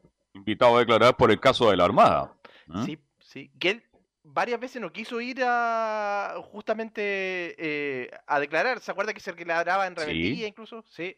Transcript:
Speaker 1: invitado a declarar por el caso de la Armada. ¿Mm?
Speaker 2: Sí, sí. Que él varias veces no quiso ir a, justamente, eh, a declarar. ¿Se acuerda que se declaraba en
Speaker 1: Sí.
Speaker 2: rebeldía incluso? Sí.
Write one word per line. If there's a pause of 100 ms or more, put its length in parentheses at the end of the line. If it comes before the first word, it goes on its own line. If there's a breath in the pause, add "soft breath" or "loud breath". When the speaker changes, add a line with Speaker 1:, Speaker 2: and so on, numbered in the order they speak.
(320)
Speaker 1:
invitado
a
declarar
por
el
caso
de
la
Armada. (320 soft breath)
¿Mm?
Speaker 2:
Sí, (200)
sí.
Que
él (420)
varias
veces
no
quiso
ir
a, (160)
justamente,
eh, (160)
a
declarar.
¿Se
acuerda
que
se
declaraba
en
Speaker 1:
Sí.
Speaker 2:
rebeldía
incluso?
Sí.